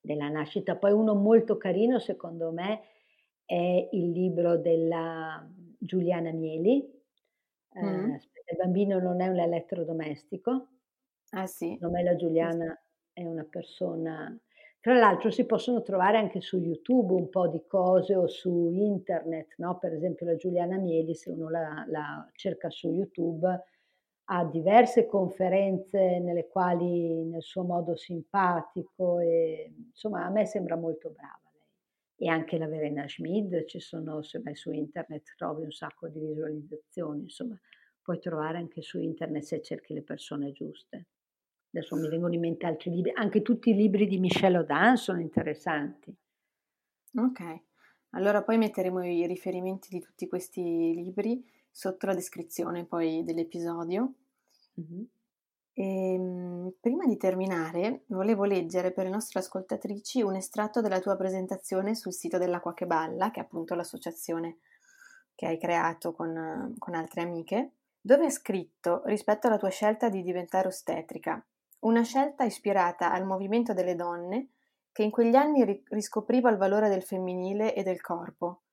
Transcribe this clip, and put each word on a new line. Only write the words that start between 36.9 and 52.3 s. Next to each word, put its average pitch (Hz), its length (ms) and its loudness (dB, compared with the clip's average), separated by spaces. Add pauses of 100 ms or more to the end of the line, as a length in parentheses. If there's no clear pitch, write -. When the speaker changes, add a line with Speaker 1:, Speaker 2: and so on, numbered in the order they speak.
Speaker 1:
insomma, 233 360 -12 (440)
puoi 170 160 -4
trovare 160 400 -6
anche 165 240 -10
su - 160 -10
internet 156 460 -4
se 156 180 -6
cerchi - 320 -10
le 151 80 -8
persone 147 500 -8
giuste. 156 540 -14 (680)
Adesso 160 220 -6
mi 160 120 -2
vengono 165 260 0
in 170 60 0
mente 170 260 -2
altri 165 240 -4
libri, 175 240 0
anche 208 280 2
tutti - 280 2
i 214 40 8
libri 208 320 6
di 185 120 0
Michel 185 380 4
Odan 165 400 6
sono 185 240 -2
interessanti. 151 920 -4 (1000)
Speaker 2:
Ok, 254 240 0 (720)
allora 202 320 2
poi 226 160 4
metteremo 185 460 0
i 175 220 0
riferimenti 185 640 -4
di 180 100 -6
tutti - 280 -12
questi 180 320 -8 (340)
libri 202 500 -4 (260)
sotto - 360 -6
la 190 80 0
descrizione 170 680 -6